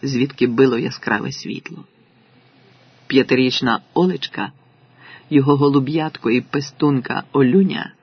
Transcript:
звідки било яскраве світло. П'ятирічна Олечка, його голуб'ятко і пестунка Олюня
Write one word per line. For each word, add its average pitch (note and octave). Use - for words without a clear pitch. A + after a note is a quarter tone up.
звідки C3+
било B2
яскраве A#2
світло. -
П'ятирічна B2+
Олечка, E3+
його C#3+
голуб'ятко C#3+
і B2
пестунка C#3
Олюня D3